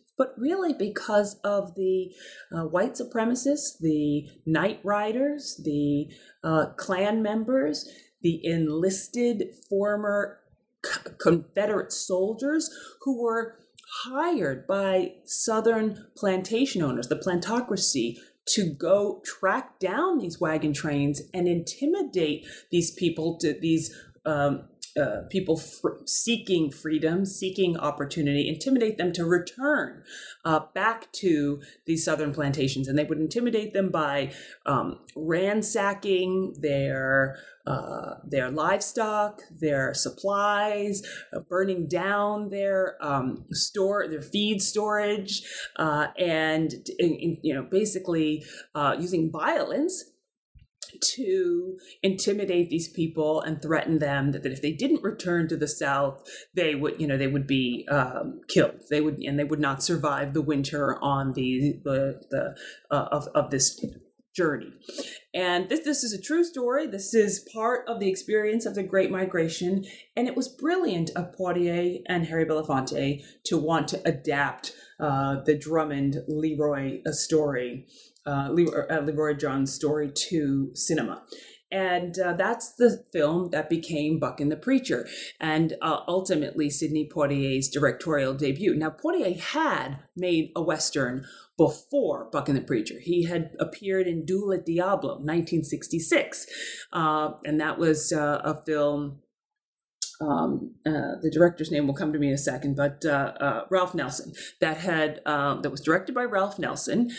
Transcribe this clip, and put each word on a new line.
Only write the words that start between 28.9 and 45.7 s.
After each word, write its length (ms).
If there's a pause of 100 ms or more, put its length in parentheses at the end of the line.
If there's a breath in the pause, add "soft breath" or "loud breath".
them 160
to 120
return, 800 (420 loud breath)
uh, 160 (140)
back 380
to 480 (260 loud breath)
these 180
Southern 280
plantations. 540
And 120
they 60
would 140
intimidate 540
them 180
by, 420 (340 loud breath)
um, 340 (160)
ransacking 1400
their, 800 (280 loud breath)
uh, 580
their 280
livestock, 880 (100)
their 440
supplies, 1080 (300 loud breath)
uh, 80
burning 480
down 600
their, 500
um, 500
store, 560
their 160
feed 400
storage, 800 (320 loud breath)